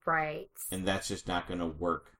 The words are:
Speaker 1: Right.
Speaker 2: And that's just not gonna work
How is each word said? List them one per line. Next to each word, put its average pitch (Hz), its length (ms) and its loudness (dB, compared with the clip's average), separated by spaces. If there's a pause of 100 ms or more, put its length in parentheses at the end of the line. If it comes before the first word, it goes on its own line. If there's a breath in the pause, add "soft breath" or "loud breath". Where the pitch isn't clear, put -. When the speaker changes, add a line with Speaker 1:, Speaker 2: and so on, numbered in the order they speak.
Speaker 1:
Right. 156 420 0 (220)
Speaker 2:
And 95 160 0
that's 95 220 2
just 98 180 -2
not 87 220 0
gonna 90 180 0
work 80 540 0